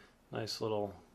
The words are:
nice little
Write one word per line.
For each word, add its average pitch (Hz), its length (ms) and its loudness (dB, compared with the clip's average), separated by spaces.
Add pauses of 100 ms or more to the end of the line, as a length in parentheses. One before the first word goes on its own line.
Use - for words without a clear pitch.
(320)
nice 113 300 -2
little 104 320 2 (220)